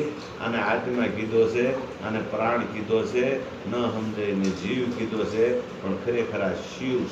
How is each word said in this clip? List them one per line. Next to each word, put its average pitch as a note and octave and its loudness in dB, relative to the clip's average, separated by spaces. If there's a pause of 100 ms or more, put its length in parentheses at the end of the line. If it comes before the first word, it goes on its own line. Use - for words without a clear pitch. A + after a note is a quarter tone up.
(420)
આને A#2 0
આત્મા A#2 2
કીધો G#2+ 2
છે, A#2+ 2 (360)
આને G#2+ -2 (120)
પ્રાણ A2+ 2 (100)
કીધો G#2+ 2
છે, B2 2 (400)
ન G2+ -4 (180)
સમજે G#2+ -2
એને F#2+ 2
જીવ G2 -2 (160)
કીધો A2 -2
છે, G#2+ 2 (140)
પણ - -4 (100)
ખરેખર A2+ 0
આ F#2+ 0
શિવ B2+ -2 (120)